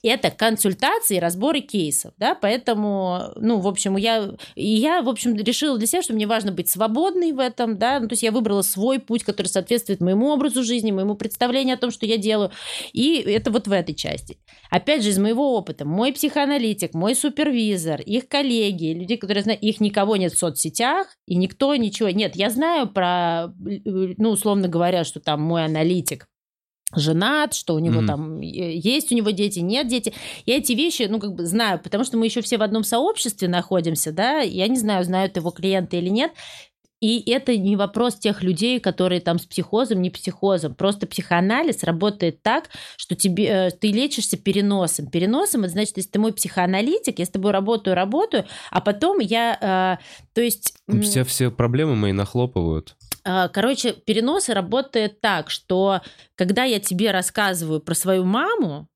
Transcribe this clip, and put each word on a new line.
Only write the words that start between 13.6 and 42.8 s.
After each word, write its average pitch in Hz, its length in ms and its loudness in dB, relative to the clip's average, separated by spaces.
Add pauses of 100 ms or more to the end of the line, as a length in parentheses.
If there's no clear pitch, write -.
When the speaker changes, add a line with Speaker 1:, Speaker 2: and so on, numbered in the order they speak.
Speaker 1:
в 196 40 0
этой 175 240 0
части. - 440 -8 (300)
Опять 240 340 2
же, 208 80 2
из 190 80 2
моего 233 360 2
опыта, 160 300 -6
мой 208 260 0
психоаналитик, 277 840 0
мой 196 220 2
супервизор, 226 960 0
их 247 180 -2
коллеги, 208 680 0
люди, 180 240 -4
которые 202 260 -2
знают, 214 180 -2
их 214 180 0
никого 208 380 2
нет 180 160 0
в - 60 -2
соцсетях, 233 680 -2 (200)
и 175 80 -2
никто 214 400 2
ничего... 214 340 0
Нет, 190 260 0
я 226 140 0
знаю 285 400 0
про, 175 640 0 (120)
э, 202 140 -6 (380)
ну, 214 140 4
условно 202 360 2
говоря, 175 360 2
что - 160 -8
там 151 220 -2
мой 165 240 0
аналитик 160 600 0 (680)
женат, 208 580 2
что - 220 -4
у 156 40 0
него 165 200 2
Speaker 2:
Мгм. - 80 2
Speaker 1:
там, 156 340 -4
э, 151 40 -8 (300)
есть 240 360 0
у 240 40 2
него 214 160 2
дети, 202 280 -2
нет 233 280 -2
дети. 240 260 -2 (320)
Я 247 120 2
эти 247 160 0
вещи, 285 360 0
ну, 220 100 -2
как 196 160 -6
бы 170 100 -6
знаю, 196 380 0
потому 202 200 -2
что 233 140 -2
мы 226 80 2
еще 226 160 -2
все 226 160 -2
в 208 60 2
одном 220 200 0
сообществе 240 640 0
находимся, 170 640 0
да, 240 300 0
я 190 260 0
не 262 100 2
знаю, 208 280 0
знают 185 320 0
его 170 140 -2
клиенты 185 460 -2
или 175 120 -2
нет. 262 220 2 (720)
И 226 300 2
это 247 260 2
не 196 200 2
вопрос 208 380 0
тех 202 280 -2
людей, 202 360 2
которые 180 420 0
там 175 180 0
с - 60 -8
психозом, 214 560 0
не 180 80 0
психозом. 170 640 -2
Просто 202 320 -2
психоанализ 214 760 0
работает 170 600 0
так, 269 260 0 (280)